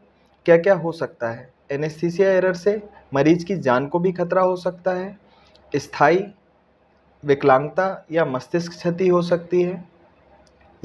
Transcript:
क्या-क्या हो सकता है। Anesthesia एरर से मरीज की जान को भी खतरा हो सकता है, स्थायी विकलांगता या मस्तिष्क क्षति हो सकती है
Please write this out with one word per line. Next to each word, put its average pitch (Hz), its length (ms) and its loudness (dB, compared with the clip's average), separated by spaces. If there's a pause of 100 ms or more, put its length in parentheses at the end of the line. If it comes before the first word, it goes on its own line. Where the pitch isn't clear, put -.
(460)
क्या-क्या 170 280 6
हो 165 180 -2
सकता 123 380 -8
है। 127 240 -14 (180)
Anesthesia 170 580 -2
एरर 185 240 2
से 208 300 -2 (300)
मरीज 156 300 4
की 196 120 -4
जान 131 320 0
को 170 120 -2
भी 180 120 0
खतरा 180 300 0
हो 185 140 2
सकता 180 360 -6
है, 190 260 -8 (580)
स्थायी 170 520 2 (1000)
विकलांगता 143 880 0
या 160 140 0
मस्तिष्क 170 460 -6
क्षति 180 360 -4
हो 175 140 2
सकती 175 420 -2
है 180 260 -8 (960)